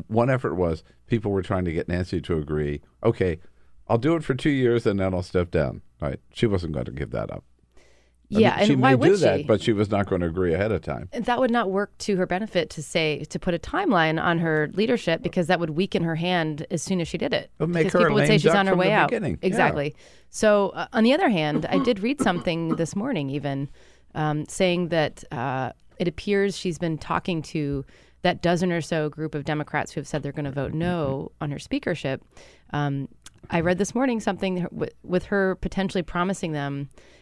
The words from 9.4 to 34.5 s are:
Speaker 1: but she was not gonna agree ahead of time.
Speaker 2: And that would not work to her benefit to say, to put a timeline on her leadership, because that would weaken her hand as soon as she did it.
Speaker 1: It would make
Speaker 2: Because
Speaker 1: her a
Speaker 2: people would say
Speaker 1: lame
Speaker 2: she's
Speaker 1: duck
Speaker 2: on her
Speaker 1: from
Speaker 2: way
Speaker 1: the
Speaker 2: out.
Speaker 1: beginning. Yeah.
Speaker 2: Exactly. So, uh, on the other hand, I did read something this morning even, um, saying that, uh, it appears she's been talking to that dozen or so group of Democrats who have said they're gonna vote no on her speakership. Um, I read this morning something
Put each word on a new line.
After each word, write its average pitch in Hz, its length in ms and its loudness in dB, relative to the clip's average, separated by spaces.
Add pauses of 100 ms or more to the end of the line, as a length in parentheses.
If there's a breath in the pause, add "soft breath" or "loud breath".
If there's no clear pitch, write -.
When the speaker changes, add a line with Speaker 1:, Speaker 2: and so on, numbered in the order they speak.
Speaker 1:
but 107 180 4
she 117 120 2
was 101 180 2
not 101 180 2
gonna 90 200 0
agree 85 260 0
ahead 101 160 0
of 87 120 -2
time. 67 300 -8
Speaker 2:
And 240 120 -4
that 240 160 0
would 254 100 2
not 233 220 0
work 202 260 -4
to - 180 -2
her 180 100 0
benefit 180 440 -2
to 156 140 -10
say, 156 400 -2
to - 160 -8
put 180 140 -2
a 170 40 0
timeline 180 640 2
on 170 160 2
her 156 360 0
leadership, 214 500 0
because 175 240 0
that 180 100 2
would 165 120 -4
weaken 175 340 -2
her 165 100 -2
hand 160 560 -2
as 170 100 -4
soon 185 200 -2
as 156 80 -4
she 180 100 -6
did 247 160 -2
it. - 240 -4
Speaker 1:
It - 60 -2
would 170 60 0
make 170 160 2
Speaker 2:
Because 190 80 0
Speaker 1:
her 175 120 6
a 180 40 4
Speaker 2:
people 208 40 4
would 147 120 4
say 156 80 6
Speaker 1:
lame 160 40 8
Speaker 2:
she's 151 60 4
Speaker 1:
duck 160 100 6
Speaker 2:
on 196 140 4
her 190 60 4
Speaker 1:
from 180 40 4
Speaker 2:
way 180 80 4
Speaker 1:
the 202 60 4
Speaker 2:
out. 185 160 4
Speaker 1:
beginning. 208 340 -2
Yeah. 185 60 2
Speaker 2:
Exactly. 151 480 0 (320 soft breath)
So, 208 480 4
uh, 165 160 -6
on 226 100 4
the 240 100 6
other 320 160 4
hand, 165 380 0
I 277 160 2
did 247 160 2
read 240 220 -2
something 165 560 0
this 165 180 -4
morning 196 360 -4
even, 139 380 -4 (460 soft breath)
um, 151 320 -2
saying 180 440 0
that, 160 420 0
uh, 131 400 -4 (260)
it 175 80 -2
appears 202 500 0
she's 170 220 -6
been 165 200 -2
talking 165 440 -2
to 139 420 -4 (380 soft breath)
that 180 200 0
dozen 175 280 2
or 165 100 0
so 156 280 -2
group 151 260 -8
of 143 100 -6
Democrats 151 480 -4
who 156 80 -6
have 135 60 -8
said 147 160 -4
they're 143 100 -6
gonna 143 200 -6
vote 139 200 -4
no 156 680 -2
on 147 100 -6
her 139 80 -8
speakership. 160 640 -4 (500 loud breath)
Um, 143 360 -2 (420)
I 170 100 0
read 175 180 2
this 196 160 -2
morning 240 260 0
something 185 500 -2